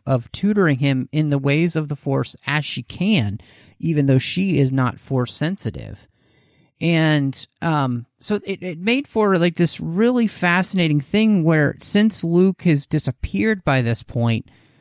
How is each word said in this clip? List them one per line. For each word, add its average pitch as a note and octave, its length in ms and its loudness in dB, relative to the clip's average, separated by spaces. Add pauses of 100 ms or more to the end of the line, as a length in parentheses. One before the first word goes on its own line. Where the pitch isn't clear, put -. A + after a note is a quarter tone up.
of C3 240 -2
tutoring F#3+ 480 2
him C3 320 0
in D#3 200 0
the C#3+ 80 2
ways D3 360 0
of D#3 140 -2
the C#3+ 80 -6
Force C3+ 400 -4 (100)
as D3 180 2
she - 200 -8
can, D3 560 -2 (400)
even D3+ 260 0
though C3 120 6
she F3 420 0
is C3 100 2
not C3 300 -2
Force B2 340 -4
sensitive. E2+ 720 -8 (760)
And, D#3 680 0 (120)
um, C3+ 460 -2 (140)
so G#3 160 -4 (100)
it, F#3 160 -8
it F3 160 -10
made A#3 300 -2
for, G#3 300 2
like, E3+ 180 0
this - 240 -2
really A3+ 480 0
fascinating F3 720 0
thing G#3 420 2
where D#3 380 2
since G#3+ 420 0
Luke F3+ 400 2
has D3 240 2
disappeared G3 800 -2
by C3 180 2
this A#2 220 -2
point, A#2 440 -2 (320)